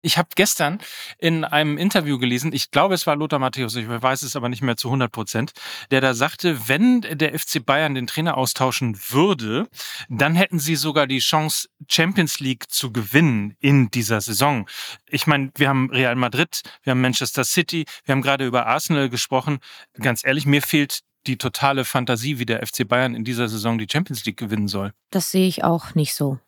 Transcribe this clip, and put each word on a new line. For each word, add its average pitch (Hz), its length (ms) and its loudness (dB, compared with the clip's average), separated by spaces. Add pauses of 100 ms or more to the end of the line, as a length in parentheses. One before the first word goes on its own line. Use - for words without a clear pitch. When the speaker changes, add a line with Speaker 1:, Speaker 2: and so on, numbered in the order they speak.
Speaker 1:
Ich 165 140 0
hab - 160 -2
gestern 180 460 2 (380)
in 165 260 0
einem 147 340 0
Interview 160 400 0
gelesen, 123 340 0
ich - 200 -4
glaube, 185 220 4
es 165 120 -2
war 151 80 2
Lothar 147 240 -2
Matthäus, 127 380 -2
ich 113 120 -4
weiß 123 340 0
es 127 120 -8
aber 120 140 -4
nicht 123 120 -6
mehr 123 160 0
zu 120 140 -4
hundert 131 220 0
Prozent, 113 400 -4 (400)
der 135 80 6
da 131 120 4
sagte, 127 560 -2
wenn 226 340 4
der 147 320 -2
F 156 120 -6
C - 140 -2
Bayern 143 340 2
den 123 140 -4
Trainer 156 280 -2
austauschen 127 600 0 (120)
würde, 135 580 2 (400)
dann 139 260 2
hätten 180 240 2
sie 151 160 0
sogar 147 320 2
die 131 140 -2
Chance, 156 480 0 (200)
Champions 170 520 2
League 131 280 -2
zu - 220 -4
gewinnen 113 680 2
in 139 320 4
dieser 113 280 0
Saison. 117 480 0 (400)
Ich - 200 -2
mein, 139 260 2
wir 139 140 2
haben 131 220 2
Real 123 260 2
Madrid, 127 460 -2 (200)
wir 135 80 -2
haben 127 100 2
Manchester 127 440 0
City, 165 400 -2 (200)
wir 143 80 0
haben 131 100 2
gerade 135 220 2
über 120 220 0
Arsenal 139 420 0
gesprochen. 131 520 -2 (400)
Ganz 123 240 0
ehrlich, 135 220 0
mir 143 160 4
fehlt - 400 0 (260)
die 127 100 -2
totale 135 460 0
Fantasie, 123 560 -2
wie 120 60 -4
der 113 140 -2
F 117 120 -8
C - 100 -4
Bayern 123 320 0
in 117 80 -6
dieser 120 240 -2
Saison 113 320 -2
die 110 100 -4
Champions 147 360 -2
League 113 140 -4
gewinnen 107 280 -2
soll. 98 260 -4 (180)
Speaker 2:
Das 185 200 -2
sehe 185 160 2
ich 175 160 -2
auch 170 320 0
nicht 151 200 0
so. 139 340 -2